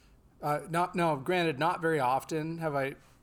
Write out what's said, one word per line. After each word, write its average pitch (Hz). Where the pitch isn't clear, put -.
uh, 147
not, 175
no, 170
granted, 165
not 170
very 160
often 151
have 160
I 139